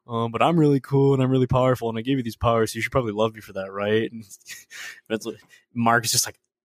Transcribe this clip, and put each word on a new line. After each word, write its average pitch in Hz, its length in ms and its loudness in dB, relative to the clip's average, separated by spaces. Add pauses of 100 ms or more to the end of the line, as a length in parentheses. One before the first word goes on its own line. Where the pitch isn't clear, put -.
Um, 117 240 -4
but 113 120 -2
I'm 165 160 4
really 143 200 4
cool 139 360 2
and 131 80 2
I'm 127 80 0
really 127 160 2
powerful 127 420 0
and 113 80 -6
I 113 40 -4
gave 131 160 -2
you 127 60 -2
these 113 120 -8
powers, 113 380 0
so - 40 -12
you 113 60 -8
should - 80 -6
probably 120 220 -2
love 110 200 0
me 110 80 -20
for 104 120 -20
that, 95 180 -8
right?" 107 400 0
And 113 120 -16
<laughs> - 840 -20
that's 110 160 -4
what 117 100 -10 (380)
Mark's 117 380 2
just - 160 0
like, - 120 -16 (280)